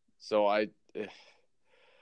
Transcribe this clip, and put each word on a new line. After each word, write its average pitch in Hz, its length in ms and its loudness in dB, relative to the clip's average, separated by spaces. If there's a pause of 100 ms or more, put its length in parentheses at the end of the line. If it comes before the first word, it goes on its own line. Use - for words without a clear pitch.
(200)
So 107 280 2
I, 107 200 2 (280)
eh, 104 120 -8 (960)